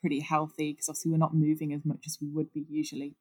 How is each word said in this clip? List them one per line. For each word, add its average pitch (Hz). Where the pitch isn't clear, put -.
pretty 147
healthy, 151
'cause -
obviously 165
we're 160
not 160
moving 156
as 147
much -
as 156
we 147
would 156
be 151
usually. 147